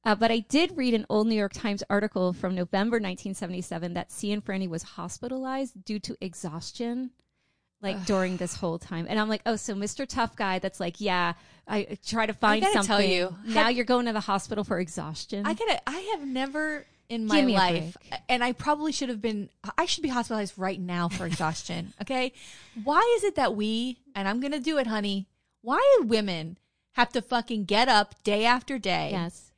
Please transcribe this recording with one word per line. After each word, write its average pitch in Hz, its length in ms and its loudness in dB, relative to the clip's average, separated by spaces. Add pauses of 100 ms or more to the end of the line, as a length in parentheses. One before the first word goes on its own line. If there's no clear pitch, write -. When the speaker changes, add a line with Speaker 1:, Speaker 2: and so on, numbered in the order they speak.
Speaker 1:
Uh, 214 80 4
but 226 160 2
I 233 100 2
did 339 360 2
read 254 160 2
an 214 160 0
old 214 200 4
New 220 60 4
York 202 200 0
Times 202 340 -4
article 190 460 2
from 185 200 -2
November 202 460 0
nineteen 190 320 -6
seventy-seven 180 640 -6
that 175 160 -6
Cianfrani 202 580 -4
was 165 140 -6
hospitalized 262 1000 -8
due 214 180 -6
to - 200 -10
exhaustion, 233 920 -8 (720)
like, 202 160 -4
Speaker 2:
Ugh. 190 80 -8
Speaker 1:
during 185 320 2
this 180 200 -6
whole 175 220 -2
time. 165 300 -6
And 214 100 0
I'm 214 120 0
like, 214 160 0
"Oh, 226 100 0
so 208 180 -6
Mister 208 300 -4
Tough - 320 -4
Guy 190 220 0
that's 190 220 -6
like, 175 200 -4
'Yeah, 180 320 0 (340)
I 208 300 -4 (100)
try 220 200 0
to 214 80 -4
find 214 280 4
Speaker 2:
I 381 60 4
gotta 415 60 4 (100)
Speaker 1:
something.'" - 20 -2
Speaker 2:
tell 208 160 4
you, 185 320 2 (120)
Speaker 1:
Now 220 180 4
Speaker 2:
have 233 120 4
Speaker 1:
you're 240 100 0
going 247 180 4
to 233 80 -2
the 214 80 0
hospital 196 440 -2
for 180 140 -2
exhaustion? 175 680 -6
Speaker 2:
I - 80 0
gotta, 403 340 0
I 302 100 -6 (160)
have 294 120 -8
never 277 580 -4 (240)
in 226 140 -4
Speaker 1:
Give 214 60 -2
Speaker 2:
my 294 140 6
Speaker 1:
me 247 120 4
a 190 40 6
Speaker 2:
life, 175 380 2 (140)
Speaker 1:
break. 220 180 -8
Speaker 2:
and 247 160 2
I 254 80 0
probably 302 400 0
should 262 180 -4
have 220 100 -6
been, 208 280 -4 (300)
I 339 80 2
should 339 160 -2
be 302 60 0
hospitalized 226 500 -2
right 190 220 -2
now 175 280 -2
for 180 180 -4
exhaustion, 170 680 -4
<laughs> 208 60 -10
okay? 254 300 -2 (500)
Why 285 180 4 (180)
is 392 60 -2
it 392 120 2
that 240 200 2
we, 226 420 -2 (160)
and 196 140 -2
I'm 226 120 0
gonna 285 200 -2
do 302 180 0
it, 254 80 2
honey, 202 420 -2 (340)
why 466 380 6
do 262 60 2
women 185 520 0 (340)
have 240 200 2
to 240 100 0
fucking 226 420 -2
get 214 240 4
up 208 360 4
day 208 220 2
after 247 320 0
day 165 340 -2
Speaker 1:
Yes. 175 460 -6